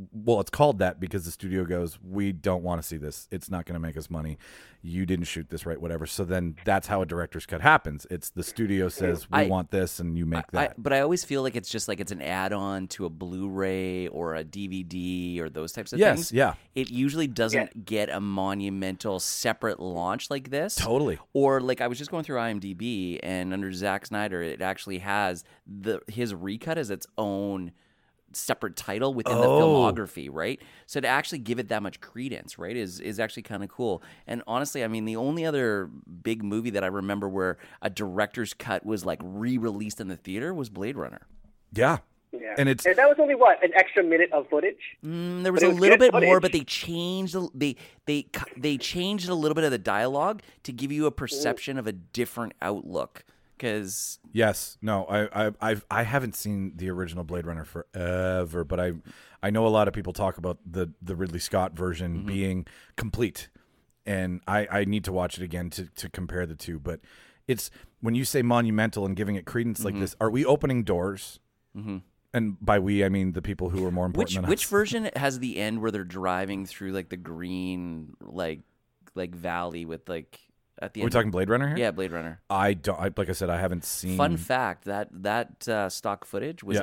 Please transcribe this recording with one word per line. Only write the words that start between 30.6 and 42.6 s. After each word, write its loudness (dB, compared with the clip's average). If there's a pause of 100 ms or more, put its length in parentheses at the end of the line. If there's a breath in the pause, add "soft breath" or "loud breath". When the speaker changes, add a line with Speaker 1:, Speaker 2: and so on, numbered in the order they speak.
Speaker 2:
So -6
to -2
actually 0
give -2
it -4
that -2
much -10
credence, -10
right, -6
is, -6
is -6
actually -4
kinda -8
cool. -2 (240 soft breath)
And -8
honestly, -2
I -2
mean, -2
the -4
only -2
other 0 (360)
big -2
movie -2
that 0
I 2
remember -2
where 0 (220 soft breath)
a 0
director's -2
cut -4
was, -2
like, -2
re-released -2
in -8
the -6
theater -6
was -6
Blade -6
Runner. -10 (440)
Speaker 1:
Yeah. 4 (340)
Speaker 3:
Yeah. -8
Speaker 1:
And 6